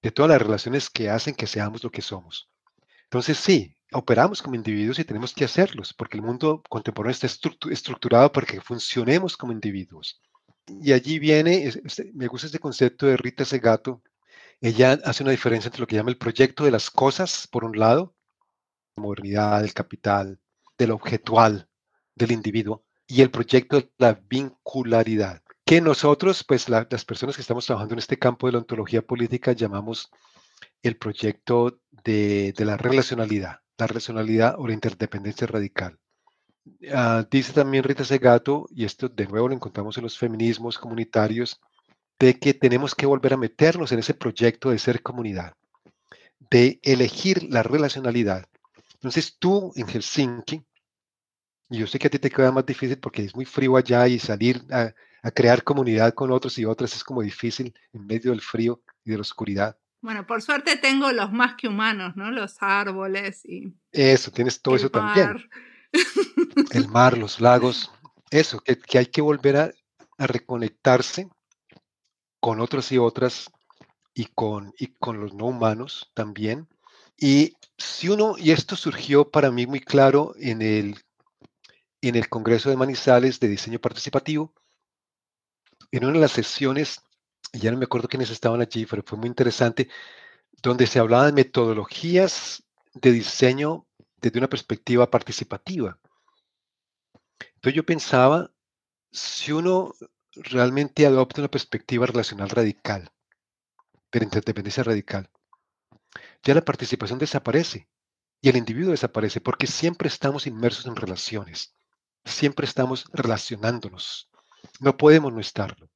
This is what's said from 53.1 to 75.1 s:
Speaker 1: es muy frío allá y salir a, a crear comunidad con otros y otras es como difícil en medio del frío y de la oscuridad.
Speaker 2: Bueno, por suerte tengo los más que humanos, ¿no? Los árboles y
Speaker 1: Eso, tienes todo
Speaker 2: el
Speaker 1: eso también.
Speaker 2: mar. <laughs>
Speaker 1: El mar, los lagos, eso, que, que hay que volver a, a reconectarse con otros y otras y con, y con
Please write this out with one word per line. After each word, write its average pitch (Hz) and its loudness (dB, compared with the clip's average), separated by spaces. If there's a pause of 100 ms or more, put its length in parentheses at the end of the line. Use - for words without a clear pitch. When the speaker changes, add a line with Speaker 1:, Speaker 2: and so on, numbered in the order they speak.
Speaker 1:
es 95 -12
muy 131 -10
frío 131 2
allá 123 4
y 123 2
salir 117 0
a, 120 -2 (280)
a 120 -4
crear 120 4
comunidad 120 2
con 135 -4
otros 127 -2
y 113 -2
otras 110 -4
es - -12
como 127 -6
difícil 117 -8 (180)
en 104 -16
medio 113 -2
del 113 -2
frío 117 -4 (240)
y 110 -10
de 110 -2
la 104 -6
oscuridad. 101 -4 (240)
Speaker 2:
Bueno, 214 -10
por 233 -6
suerte 285 -2
tengo 269 0
los 202 -2
más 247 0
que 247 -6
humanos, 202 -4
¿no? 202 -10
Los 220 -8
árboles 196 -4
y 185 -14 (160)
Speaker 1:
Eso, 135 4
tienes - -4
todo 131 2
Speaker 2:
el 120 2
Speaker 1:
eso 131 -2
también. 196 2
Speaker 2:
mar. - -14 (420)
<laughs> - 0
Speaker 1:
El 123 0
mar, 120 6
los 107 -6
lagos, 123 4 (400)
eso, 147 0
que, 127 0
que - 2
hay 123 6
que - -2
volver 143 2
a, 156 2 (480)
a 135 -2
reconectarse 123 0 (1120)
con 113 -2
otros 127 -4
y 131 4
otras 120 0 (640)
y 117 -6
con, 104 -6
y - -10
con 113 -8